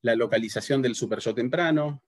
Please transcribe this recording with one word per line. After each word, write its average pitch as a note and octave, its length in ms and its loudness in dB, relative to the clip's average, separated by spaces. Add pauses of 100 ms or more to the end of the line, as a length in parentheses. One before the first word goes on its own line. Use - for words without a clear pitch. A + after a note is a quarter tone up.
La A#2 140 4
localización A2+ 640 0
del B2 120 0
superyo A2 400 -2
temprano D3 720 0